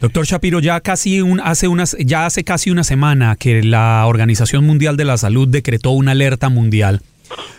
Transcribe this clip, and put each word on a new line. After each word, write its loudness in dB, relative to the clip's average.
Doctor -2
Shapiro, -2
ya 0
casi -2
un, 0
hace -2
unas, -2
ya -2
hace -4
casi -4
una 0
semana 2
que 0
la 2
Organización 2
Mundial 2
de -2
la 0
Salud 0
decretó 0
una 2
alerta 0
mundial. 2